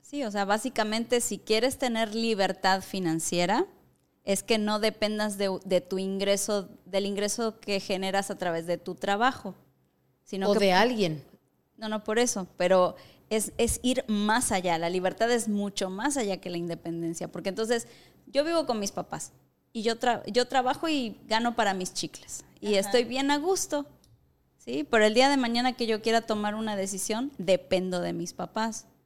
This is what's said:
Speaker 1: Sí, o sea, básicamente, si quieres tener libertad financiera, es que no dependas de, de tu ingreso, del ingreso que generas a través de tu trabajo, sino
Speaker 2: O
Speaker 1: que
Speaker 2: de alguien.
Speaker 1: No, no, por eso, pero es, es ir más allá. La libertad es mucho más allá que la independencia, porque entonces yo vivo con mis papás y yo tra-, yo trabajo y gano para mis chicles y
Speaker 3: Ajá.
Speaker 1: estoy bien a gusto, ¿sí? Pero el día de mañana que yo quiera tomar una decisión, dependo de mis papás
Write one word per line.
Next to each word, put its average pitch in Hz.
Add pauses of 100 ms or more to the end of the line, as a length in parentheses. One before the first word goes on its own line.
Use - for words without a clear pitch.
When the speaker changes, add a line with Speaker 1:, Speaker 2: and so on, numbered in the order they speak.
Speaker 1:
Sí, 285
o 214
sea, 202
básicamente, 226
si 214
quieres 220
tener 226
libertad 196
financiera, 175 (580)
es 196
que 226
no 208
dependas 214
de, 196
de 180
tu 190
ingreso, 196 (160)
del 196
ingreso 208
que 202
generas 190
a 196
través 170
de 175
tu 175
trabajo, 202 (680)
sino 196
Speaker 2:
O 202
Speaker 1:
que 185
Speaker 2:
de 190
alguien. 190 (540)
Speaker 1:
No, 220
no, 214
por 220
eso, 240
pero 180 (360)
es, 220
es 226
ir 254
más 214
allá. 180
La 170
libertad 185
es 226
mucho 202
más 247
allá 202
que 185
la 175
independencia, 170
porque 170
entonces 226 (400)
yo 277
vivo 330
con 226
mis 202
papás - (420)
y 226
yo 226
tra-, 240
yo 240
trabajo 262
y 254 (100)
gano 233
para 202
mis 185
chicles - (160)
y 202
Speaker 3:
Ajá. 196
Speaker 1:
estoy 208
bien 269
a 294
gusto, 302 (680)
¿sí? 277
Pero 220
el 214
día 262
de 285
mañana 240
que 240
yo 214
quiera 226
tomar 208
una 214
decisión, 202
dependo 180
de 175
mis 170
papás - (200)